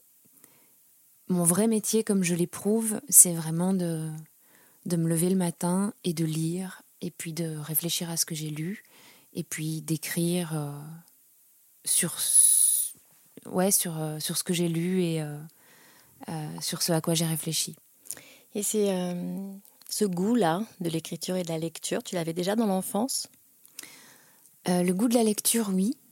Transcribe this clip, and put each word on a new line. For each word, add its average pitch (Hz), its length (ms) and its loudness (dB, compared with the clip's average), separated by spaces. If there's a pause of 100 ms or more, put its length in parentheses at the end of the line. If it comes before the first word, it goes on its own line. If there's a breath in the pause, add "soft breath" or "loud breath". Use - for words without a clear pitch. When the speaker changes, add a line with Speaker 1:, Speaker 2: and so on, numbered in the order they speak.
(1300 soft breath)
Speaker 1:
mon 180 160 2
vrai 180 240 6
métier, 220 360 2
comme 196 200 2
je 170 100 2
l'éprouve, 208 720 0
c'est 175 260 6
vraiment 165 420 0
de, 165 340 0 (800 soft breath)
de 175 100 2
me 165 100 2
lever 165 220 2
le 190 60 4
matin 180 580 0 (100)
et 180 100 0
de 160 120 -2
lire, 165 560 -4 (200)
et 175 100 -6
puis 165 220 -10
de 160 220 -4
réfléchir 160 540 -4
à 165 80 -6
ce - 80 2
que 175 80 -8
j'ai 156 160 -6
lu, 156 340 -6 (500 loud breath)
et - 100 -4
puis 156 400 -6
d'écrire, 170 720 -2
euh, 147 160 -4 (1120)
sur - 340 0
ce, - 720 4 (520)
ouais, 185 240 2
sur, 170 300 0
euh, 156 180 -4
sur 156 200 -4
ce - 60 -2
que 175 120 -2
j'ai 175 120 2
lu 175 360 2
et, 165 180 0
euh, 147 160 -6 (880 soft breath)
euh, 156 200 -6 (120)
sur - 220 -4
ce 180 100 0
à 160 80 4
quoi 165 140 2
j'ai 165 120 2
réfléchi. 160 520 -2 (760 loud breath)
Speaker 2:
Et 208 80 -4
c'est, 202 300 0
euh, 180 600 -4 (340)
ce - 160 -2
goût-là 190 600 2 (160)
de 170 80 -2
l'écriture 165 480 -4
et 180 60 -2
de 165 40 -12
la 165 100 -4
lecture, 165 460 -4
tu - 120 -8
l'avais 165 180 -2
déjà 180 240 -2
dans 233 80 2
l'enfance ? 202 640 -2 (1400 loud breath)
Speaker 1:
Euh, 180 160 4
le 180 100 2
goût 208 140 2
de 226 60 2
la 240 100 6
lecture, 214 500 0
oui. 190 220 2 (160)